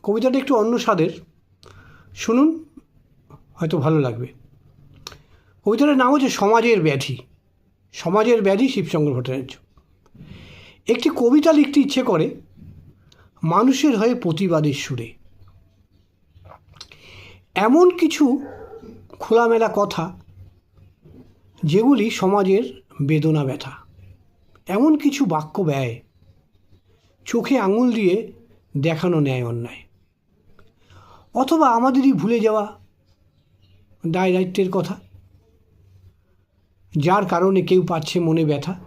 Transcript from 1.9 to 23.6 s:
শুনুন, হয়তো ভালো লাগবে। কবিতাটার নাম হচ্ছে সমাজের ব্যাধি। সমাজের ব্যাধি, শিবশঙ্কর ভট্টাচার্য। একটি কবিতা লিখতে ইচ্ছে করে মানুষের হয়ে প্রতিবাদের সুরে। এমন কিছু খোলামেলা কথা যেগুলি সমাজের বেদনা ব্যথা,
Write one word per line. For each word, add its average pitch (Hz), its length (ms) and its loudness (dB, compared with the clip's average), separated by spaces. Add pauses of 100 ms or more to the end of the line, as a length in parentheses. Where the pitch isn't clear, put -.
শুনুন, 262 340 0 (1040)
হয়তো 165 240 -4
ভালো 156 220 2
লাগবে। 123 280 -6 (1400)
কবিতাটার 262 360 2
নাম 247 100 2
হচ্ছে 269 180 2
সমাজের 226 520 2
ব্যাধি। 135 340 -2 (800)
সমাজের 220 480 2
ব্যাধি, 202 260 2
শিবশঙ্কর 156 460 -2
ভট্টাচার্য। 127 380 -8 (1400)
একটি 240 280 0
কবিতা 285 360 4
লিখতে 294 280 4
ইচ্ছে 254 220 0
করে 180 240 0 (1160)
মানুষের 240 560 2
হয়ে 233 160 2
প্রতিবাদের 160 680 -2
সুরে। 117 260 -10 (2500)
এমন 262 340 6
কিছু 320 340 0 (960)
খোলামেলা 226 560 2
কথা 202 300 -2 (1600)
যেগুলি 214 480 2
সমাজের 196 540 0 (380)
বেদনা 151 420 0
ব্যথা, 131 280 -8 (960)